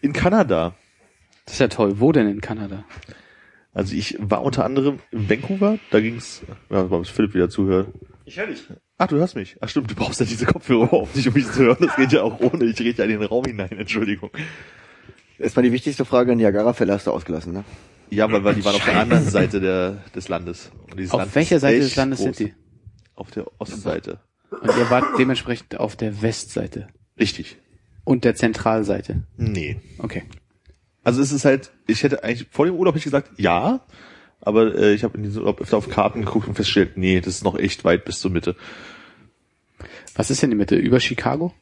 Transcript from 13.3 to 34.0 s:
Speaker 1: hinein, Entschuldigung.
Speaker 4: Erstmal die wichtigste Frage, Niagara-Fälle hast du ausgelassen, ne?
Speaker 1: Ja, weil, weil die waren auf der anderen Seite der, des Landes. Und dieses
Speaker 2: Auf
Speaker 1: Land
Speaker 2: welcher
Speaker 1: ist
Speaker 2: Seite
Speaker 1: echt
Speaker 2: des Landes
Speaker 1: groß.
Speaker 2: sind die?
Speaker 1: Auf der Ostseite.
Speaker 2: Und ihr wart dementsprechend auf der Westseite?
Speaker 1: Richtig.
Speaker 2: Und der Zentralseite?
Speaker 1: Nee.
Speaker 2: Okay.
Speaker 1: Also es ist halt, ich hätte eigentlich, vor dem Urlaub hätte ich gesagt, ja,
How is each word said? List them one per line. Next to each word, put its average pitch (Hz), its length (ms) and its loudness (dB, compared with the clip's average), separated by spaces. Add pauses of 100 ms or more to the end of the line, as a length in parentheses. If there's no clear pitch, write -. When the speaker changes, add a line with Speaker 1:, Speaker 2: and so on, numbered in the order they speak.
Speaker 1:
hinein, 104 280 -6
Entschuldigung. 104 580 -4 (1080)
Speaker 4:
Erstmal 123 260 0
die 123 100 4
wichtigste 131 320 -2
Frage, 123 320 4
Niagara-Fälle 104 560 2
hast 101 140 -2
du 92 40 0
ausgelassen, 85 400 -6
ne? 98 140 -10 (460)
Speaker 1:
Ja, 107 200 0
weil, 101 140 0
weil 104 100 4
die 101 80 -2
waren 101 120 2
auf 101 100 0
der 95 120 2
anderen 120 280 4
Seite 98 340 0
der, 92 380 -2 (180)
des 92 140 -12
Landes. 87 420 -8 (180)
Und 92 80 -14
dieses 95 140 -6
Speaker 2:
Auf - 80 0
Speaker 1:
Land 98 160 -4
Speaker 2:
welcher 165 220 2
Speaker 1:
ist 135 60 4
Speaker 2:
Seite 139 140 6
Speaker 1:
echt 139 100 4
Speaker 2:
des 123 100 -4
Landes 135 220 0
Speaker 1:
groß. - 180 -2
Speaker 2:
sind 104 140 -4
die? - 20 -20 (640)
Speaker 1:
Auf - 160 -16
der - 160 -10 (120)
Ostseite. 95 600 -8 (320)
Speaker 2:
Und - 260 0
ihr 120 120 2
wart 127 300 2
dementsprechend 127 580 -2
auf 110 200 -4
der 104 240 -6
Westseite? - 680 -6 (320)
Speaker 1:
Richtig. - 380 -2 (480)
Speaker 2:
Und 127 180 2
der 117 120 4
Zentralseite? 110 880 0 (120)
Speaker 1:
Nee. 85 460 -4 (160)
Speaker 2:
Okay. - 260 -8 (800)
Speaker 1:
Also 123 180 2
es 139 120 0
ist 139 120 -2
halt, - 260 2 (140)
ich - 180 0
hätte 139 200 0
eigentlich, 117 260 -4
vor 147 160 2
dem 180 100 0
Urlaub 175 200 2
hätte 156 40 0
ich 151 40 -8
gesagt, 143 340 -2
ja, 107 480 2 (560)